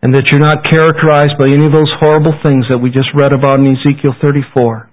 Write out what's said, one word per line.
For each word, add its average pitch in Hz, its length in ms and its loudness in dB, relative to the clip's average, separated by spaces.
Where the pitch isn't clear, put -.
and 127 140 -2
that 135 160 0
you're 143 80 2
not 151 240 0
characterized 151 720 0
by 135 140 0
any 147 160 2
of 147 80 0
those 156 240 2
horrible 156 460 0
things 135 260 0
that 127 80 -2
we 123 120 -2
just 131 220 -2
read 139 200 0
about 135 260 0
in 135 160 2
Ezekiel 143 480 -2
thirty-four. 127 720 -2